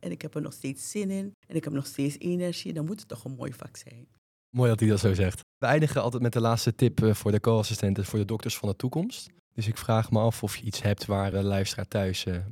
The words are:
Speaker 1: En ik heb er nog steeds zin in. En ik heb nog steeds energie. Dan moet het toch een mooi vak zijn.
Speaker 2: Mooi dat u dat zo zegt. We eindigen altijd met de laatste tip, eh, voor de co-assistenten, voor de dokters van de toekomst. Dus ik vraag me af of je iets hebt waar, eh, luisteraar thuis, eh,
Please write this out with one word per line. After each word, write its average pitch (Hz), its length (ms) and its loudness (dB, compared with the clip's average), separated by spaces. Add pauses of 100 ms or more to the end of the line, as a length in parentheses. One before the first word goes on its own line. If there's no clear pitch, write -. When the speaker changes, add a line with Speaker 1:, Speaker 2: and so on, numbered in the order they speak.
Speaker 1:
En 175 100 -10
ik 170 120 -10
heb 151 120 -10
er 156 80 -4
nog 127 100 -8
steeds - 380 -8
zin 202 200 -4
in. 196 240 -6 (120)
En 170 100 -6
ik 160 80 -4
heb 151 80 -6
nog 139 140 -4
steeds 143 320 -4
energie. 180 540 -4
Dan 156 120 -4
moet 170 160 -6
het - 80 -20
toch - 160 -12
een 131 100 -10
mooi 123 180 -8
vak 117 240 -16
zijn. 120 300 -20 (500)
Speaker 2:
Mooi 123 140 6
dat 110 100 4
u 107 80 6
dat 104 120 4
zo 98 140 6
zegt. 92 260 0 (180)
We - 80 -2
eindigen 143 360 4
altijd 123 200 -2
met 120 100 2
de 120 80 0
laatste 113 340 2
tip, - 280 4
eh, 107 120 6
voor - 160 -2
de 104 100 4
co-assistenten, 104 640 2
voor - 140 -2
de 104 60 2
dokters 110 340 -4
van 107 100 -6
de 95 80 -2
toekomst. 165 520 -4 (260)
Dus 107 120 -4
ik 110 100 0
vraag 110 340 2
me 110 100 4
af 113 220 2
of 104 140 -4
je - 80 -12
iets - 180 -8
hebt 104 240 0
waar, 98 280 0
eh, 98 80 0
luisteraar 98 460 -2
thuis, 95 360 -2
eh, 90 120 -2 (160)